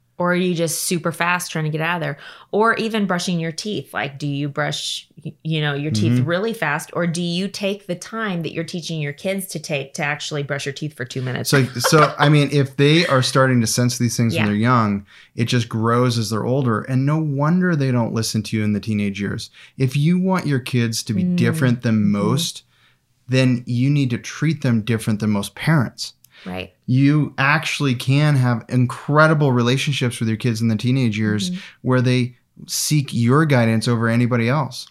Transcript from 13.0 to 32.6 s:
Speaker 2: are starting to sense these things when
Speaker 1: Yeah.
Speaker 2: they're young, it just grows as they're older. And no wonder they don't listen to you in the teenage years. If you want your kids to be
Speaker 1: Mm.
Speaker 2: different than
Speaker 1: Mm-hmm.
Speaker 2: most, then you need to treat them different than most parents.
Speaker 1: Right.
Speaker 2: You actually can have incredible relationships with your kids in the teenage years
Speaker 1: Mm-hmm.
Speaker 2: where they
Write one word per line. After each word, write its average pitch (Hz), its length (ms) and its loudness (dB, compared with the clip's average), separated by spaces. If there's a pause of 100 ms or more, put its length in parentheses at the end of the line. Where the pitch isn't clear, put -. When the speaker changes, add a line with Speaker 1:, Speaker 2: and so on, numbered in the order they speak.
Speaker 2:
are 131 160 2
starting 131 400 4
to 113 40 2
sense 123 320 0
these 120 180 0
things 117 180 2
when 165 80 0
Speaker 1:
Yeah. 107 40 2
Speaker 2:
they're 104 80 2
young, 107 520 2 (280)
it 117 120 0
just 117 220 0
grows 117 500 2
as 107 120 -2
they're 110 160 -2
older. 120 360 0
And 131 220 -2
no 147 140 0
wonder 160 560 0
they 135 160 0
don't 120 240 0
listen 113 300 -2
to - 120 -4
you 110 60 0
in 107 120 0
the 101 60 -2
teenage 101 400 -2
years. 101 300 -6 (260)
If 135 200 -2
you 165 240 2
want 185 260 0
your 135 140 0
kids 117 440 -2
to 117 100 -4
be 92 100 0
Speaker 1:
Mm. 90 120 0
Speaker 2:
different 120 460 0
than 113 140 2
Speaker 1:
Mm-hmm. 104 160 2
Speaker 2:
most, 110 500 -2 (680)
then 127 380 2
you 123 240 0
need 143 200 2
to 120 80 -2
treat - 440 -4
them 117 200 2
different 110 380 -2
than 107 100 2
most 101 260 -2
parents. - 560 0 (320)
Speaker 1:
Right. 92 280 -10 (140)
Speaker 2:
You 139 520 4
actually 143 560 0
can 143 400 2
have 123 340 2
incredible 147 840 4
relationships 123 680 0
with 117 100 -2
your 110 80 0
kids 113 240 -2
in 117 60 0
the 113 100 2
teenage 123 400 0
years 110 340 0
Speaker 1:
Mm-hmm. 180 100 -8 (220)
Speaker 2:
where 127 180 2
they 123 340 2 (320)